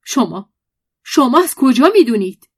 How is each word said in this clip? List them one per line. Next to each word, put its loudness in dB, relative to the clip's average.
شما -6
شما 0
از -6
کجا 2
می‌دونید؟ -2